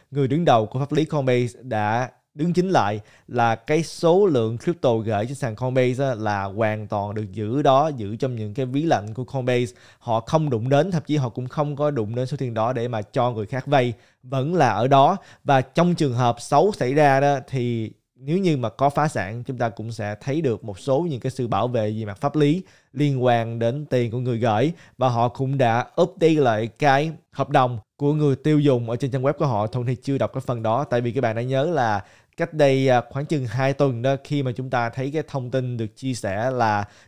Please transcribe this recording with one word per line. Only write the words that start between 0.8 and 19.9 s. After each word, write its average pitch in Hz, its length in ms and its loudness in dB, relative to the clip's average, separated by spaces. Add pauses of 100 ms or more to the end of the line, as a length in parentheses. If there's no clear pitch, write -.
lý 156 140 2
Coinbase 127 560 -2
đã 117 480 -2 (240)
đứng 165 200 -2
chính 180 160 0
lại 110 300 2 (280)
là 117 280 0
cái 156 280 -2
số 175 420 2
lượng 117 320 2
crypto 139 400 0
gửi 107 280 -2
cho 135 100 -8
sàn 117 200 -6
Coinbase 127 480 0
á, 131 100 -2
là 104 300 -2
hoàn 107 440 -2
toàn 104 280 -4
được 107 160 -6
giữ 110 300 -4
đó, 143 260 4
giữ 117 280 -6
trong 127 200 -4
những 107 180 -8
cái 131 120 -4
ví 135 180 -2
lệnh 110 300 -2
của 127 100 -8
Coinbase. 123 520 -2 (240)
Họ 113 200 -2
không 156 300 0
đụng 120 200 -2
đến, 151 220 2
thậm 165 140 -2
chí 151 120 -2
họ 131 120 -2
cũng 127 180 -8
không 147 280 -4
có 147 160 -2
đụng 113 240 -4
đến 127 100 -2
số 139 120 -6
tiền 123 160 -4
đó 113 200 0
để 120 140 -2
mà 117 140 -4
cho 123 300 -2
người 107 140 -4
khác 131 220 -6
vay, 127 260 2 (300)
vẫn 135 320 -4
là 139 140 4
ở 107 180 0
đó. 143 300 6 (260)
Và 135 180 4
trong 170 340 2
trường 143 180 0
hợp 120 260 2
xấu 160 320 4
xảy 131 220 -2
ra 139 260 6
đó, 143 280 2
thì 120 440 -2 (280)
nếu 143 180 -2
như 175 200 2
mà 120 120 -2
có 135 200 2
phá 151 180 2
sản, 117 360 -4
chúng 127 140 -8
ta 117 120 0
cũng 113 220 -10